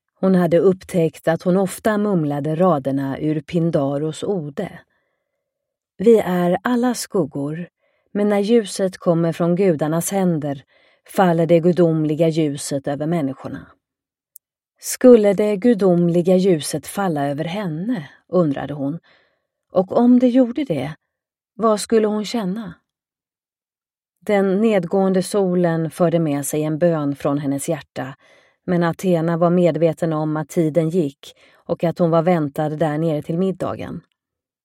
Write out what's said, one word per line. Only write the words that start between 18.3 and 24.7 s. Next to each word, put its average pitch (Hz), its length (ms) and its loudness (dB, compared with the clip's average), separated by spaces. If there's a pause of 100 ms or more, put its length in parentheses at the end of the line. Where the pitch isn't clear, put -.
hon, 147 260 -8 (720)
och 185 200 0
om 247 280 6
det 254 80 4
gjorde 247 360 2
det, 151 320 -6 (600)
vad 214 240 0
skulle 214 280 0
hon 214 180 -4
känna? 196 480 -8 (1500)
Den 196 360 2
nedgående 190 640 2